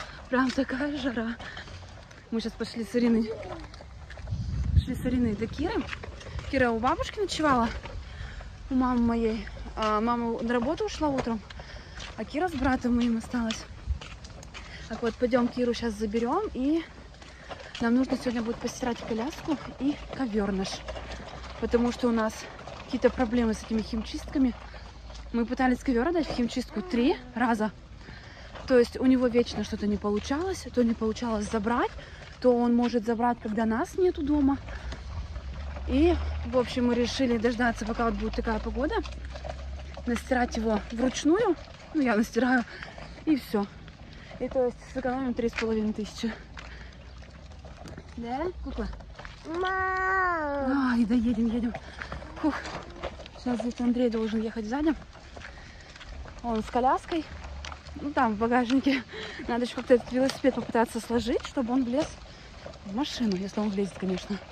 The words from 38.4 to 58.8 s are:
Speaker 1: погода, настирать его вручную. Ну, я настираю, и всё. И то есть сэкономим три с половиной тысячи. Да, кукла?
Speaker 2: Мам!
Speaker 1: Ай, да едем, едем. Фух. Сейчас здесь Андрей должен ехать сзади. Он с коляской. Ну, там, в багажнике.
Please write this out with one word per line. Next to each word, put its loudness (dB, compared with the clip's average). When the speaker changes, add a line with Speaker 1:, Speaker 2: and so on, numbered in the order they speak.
Speaker 1:
погода, 0
настирать 0
его 2
вручную. 4
Ну, 2
я 4
настираю, 4
и 4
всё. 0
И -2
то 2
есть -2
сэкономим 0
три 0
с -4
половиной 0
тысячи. -4
Да, -2
кукла? -4
Speaker 2:
Мам! 0
Speaker 1:
Ай, 4
да 2
едем, 4
едем. 0
Фух. 2
Сейчас 0
здесь -2
Андрей 4
должен 0
ехать -2
сзади. 2
Он 0
с -10
коляской. 2
Ну, -4
там, 4
в -2
багажнике. 4